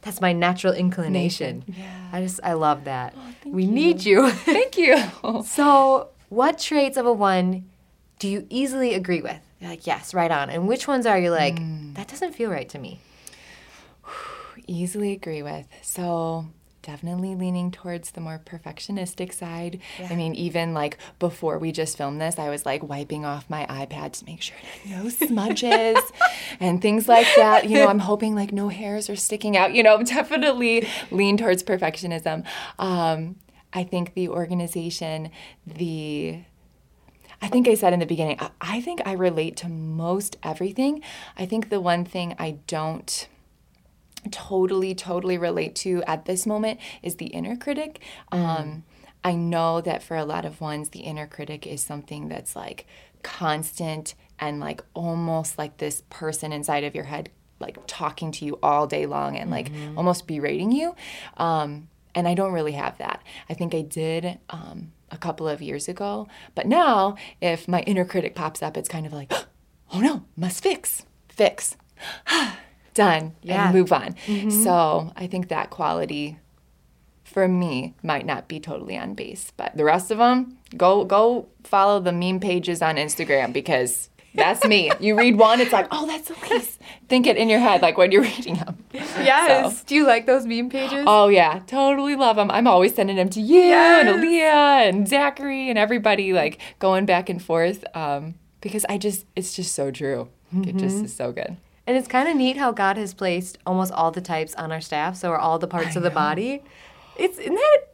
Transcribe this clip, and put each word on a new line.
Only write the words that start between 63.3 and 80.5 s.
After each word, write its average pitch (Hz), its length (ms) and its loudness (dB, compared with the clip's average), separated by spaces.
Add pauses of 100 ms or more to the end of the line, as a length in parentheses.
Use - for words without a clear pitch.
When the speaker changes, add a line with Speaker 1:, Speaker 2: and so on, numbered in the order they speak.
Speaker 2:
I 165 40 -8
think 170 200 -6
I 160 100 -4
did, 165 540 -6 (120)
um, 160 420 -16 (200)
a 160 60 -16
couple 160 300 -8
of 147 140 -6
years 143 260 -10
ago. 202 400 -8 (280)
But - 120 -4
now, 220 480 4 (260)
if 170 280 -2
my 175 140 2
inner 185 200 0
critic 180 320 -4
pops 156 260 -8
up, 156 140 -8
it's 156 140 -8
kind 160 180 -8
of 151 60 -12
like, 143 180 -10
<gasps> - 640 -12
"Oh 180 80 0
no, 285 240 0 (100)
must 180 260 -6
fix, - 440 -4 (240)
fix." - 480 0 (500)
<sighs> 247 300 -2 (380)
Done, 160 460 2
Speaker 1:
Yeah. 190 280 0
Speaker 2:
and 185 80 4
move 185 160 4
on. 139 220 -2 (120)
Speaker 1:
Mm-hmm. 208 220 -2 (140)
Speaker 2:
So 165 520 2
I 180 120 -10
think 180 200 -6
that 156 220 -6
quality 156 680 -4 (840)
for 190 240 0
me 170 460 -2 (100)
might 151 220 -4
not 156 220 -6
be 156 120 -10
totally 151 380 -10
on - 160 -8
base, - 420 -14
but - 220 -6
the 151 80 2
rest 180 260 2
of 214 80 -2
'em, 247 380 2 (180)